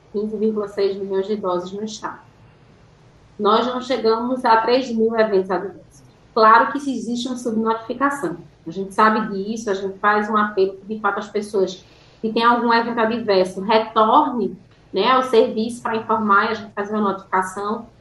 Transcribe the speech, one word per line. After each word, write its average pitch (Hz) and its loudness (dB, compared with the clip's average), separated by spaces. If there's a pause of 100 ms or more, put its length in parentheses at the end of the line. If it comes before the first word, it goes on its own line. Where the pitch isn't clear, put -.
(100)
Quinze 214 -4
vírgula 208 -2
seis 196 -2
milhões 196 -4
de 214 -4
doses 180 -4
no 202 -8
estado. - -10 (1160)
Nós 220 2
não 254 -6
chegamos 240 -2
a 226 6
três 240 2
mil 226 0
eventos 202 2
adversos. - -8 (300)
Claro 226 6
que 285 -6
se 277 -4
existe 240 -6
uma 247 -6
subnotificação. 226 -2 (280)
A 165 -10
gente 190 -8
sabe 214 2
disso, 214 -6
a 196 0
gente 196 -6
faz 214 2
um 220 0
apelo 196 0
que, 214 -12
de 214 -8
fato, 202 -2
as 208 -8
pessoas 208 -2 (380)
que 220 -4
têm 226 2
algum 233 4
evento 233 0
adverso 208 0
retorne, 220 2 (360)
né, 214 0
ao 254 4
serviço 220 0
para 226 -4
informar 214 2
e - -2
a 220 -4
gente - -10
fazer 202 -6
uma 214 0
notificação. 202 -4 (140)